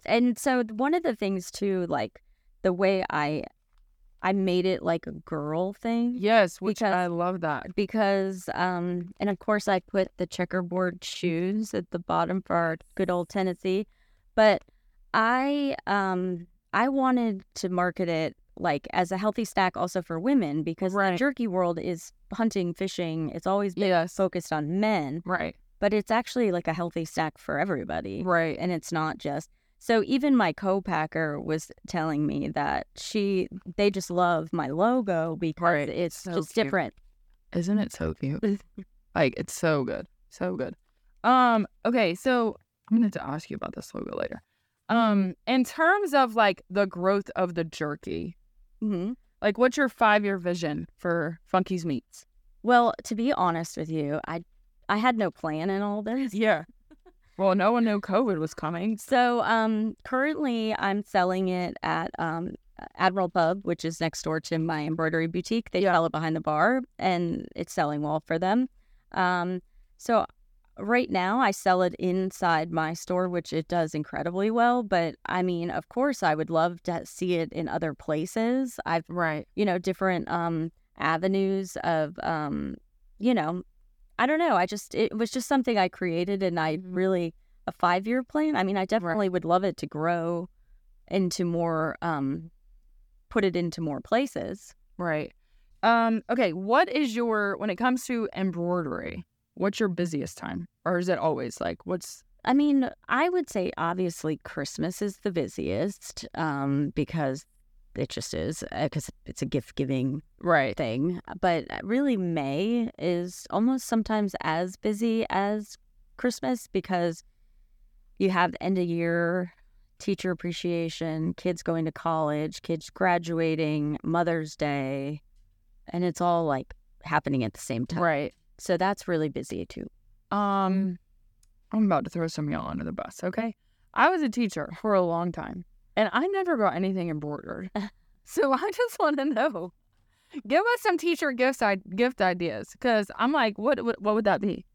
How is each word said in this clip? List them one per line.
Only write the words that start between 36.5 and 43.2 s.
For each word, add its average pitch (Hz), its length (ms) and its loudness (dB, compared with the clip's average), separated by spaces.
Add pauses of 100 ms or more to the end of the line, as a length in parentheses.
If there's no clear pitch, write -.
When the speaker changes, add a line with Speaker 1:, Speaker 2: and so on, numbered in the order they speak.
Speaker 2:
cute. 220 120 2
Speaker 1:
different. 135 280 -2 (600)
Speaker 2:
Isn't 180 260 0
it - 140 -4
so 160 200 -4
cute? 143 300 -4
Speaker 1:
<laughs> - 720 -6
Speaker 2:
Like, 151 220 2
it's - 160 -8
so 151 320 2
good. - 200 -6 (240)
So 185 280 -6
good. - 180 -6 (480)
Um, 240 420 6 (200)
okay, 226 280 2
so 240 440 0 (340)
I'm 220 60 6
gonna 233 100 6
have 196 60 -2
to - 120 -8